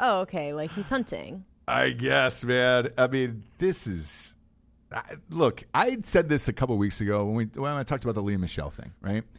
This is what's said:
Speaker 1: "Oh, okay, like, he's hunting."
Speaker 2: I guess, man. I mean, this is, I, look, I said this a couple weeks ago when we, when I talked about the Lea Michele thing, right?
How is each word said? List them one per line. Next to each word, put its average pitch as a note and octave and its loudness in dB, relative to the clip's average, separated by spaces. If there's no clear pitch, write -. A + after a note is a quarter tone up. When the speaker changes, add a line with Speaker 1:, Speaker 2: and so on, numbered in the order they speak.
Speaker 1:
"Oh, G#3+ 4
okay, D#3+ -4
like, D3+ -6
he's G3 -6
hunting." G3 -4
Speaker 2:
I B2+ 4
guess, B2+ 2
man. B2 4
I B2+ 6
mean, B2 -2
this F#3 0
is, E2 -8
I, A2 -6
look, D#3+ 2
I A#3+ 2
said E3 4
this D3 2
a A#2+ 0
couple B2+ 0
weeks G2+ 0
ago G#2 0
when G#2+ -2
we, A#2 0
when C3+ -4
I C#3+ -2
talked B2 -2
about A#2 -2
the G#2 -2
Lea G2+ 0
Michele D#2+ -4
thing, - -16
right? G#2 -4